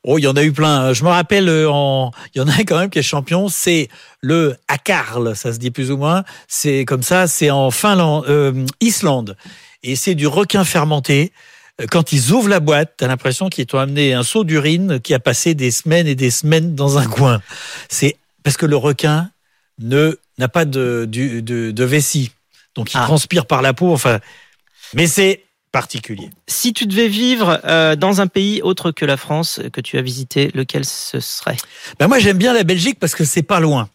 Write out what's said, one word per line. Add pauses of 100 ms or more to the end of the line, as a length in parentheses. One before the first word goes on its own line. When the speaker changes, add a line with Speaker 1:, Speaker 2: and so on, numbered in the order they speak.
Speaker 1:
Oh,
il
y
en
a
eu
plein.
Je
me
rappelle,
euh,
en... (240)
il
y
en
a
quand
même
qui
est
champion,
c'est (320)
le (120)
Akarl,
ça
se
dit
plus
ou
moins. (240)
C'est
comme
ça,
c'est
en
Finlande,
euh, (140)
Islande. (480)
Et
c'est
du
requin
fermenté. (480)
Euh,
quand
ils
ouvrent
la
boîte,
t'as
l'impression
qu'ils
t'ont
amené
un
seau
d'urine
qui
a
passé
des
semaines
et
des
semaines
dans
un
coin. (480)
C'est (260)
parce
que
le
requin (480)
ne, (200)
n'a
pas
de,
du,
de,
de
vessie. (420)
Donc,
il
Speaker 2:
Ah.
Speaker 1:
transpire
par
la
peau,
enfin. (760)
Mais
c'est (280)
particulier. (180)
Speaker 2:
Si
tu
devais
vivre,
euh,
dans
un
pays
autre
que
la
France (140)
que
tu
as
visité,
lequel
ce
serait ? (420)
Speaker 1:
Ben
moi,
j'aime
bien
la
Belgique
parce
que
c'est
pas
loin.